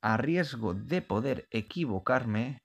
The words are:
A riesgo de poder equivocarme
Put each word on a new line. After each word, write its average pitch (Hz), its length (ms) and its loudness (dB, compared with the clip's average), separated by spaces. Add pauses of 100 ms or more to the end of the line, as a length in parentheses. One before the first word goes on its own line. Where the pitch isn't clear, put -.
A 110 160 4
riesgo 131 580 0
de 120 260 -2
poder 123 520 -2
equivocarme 120 1120 0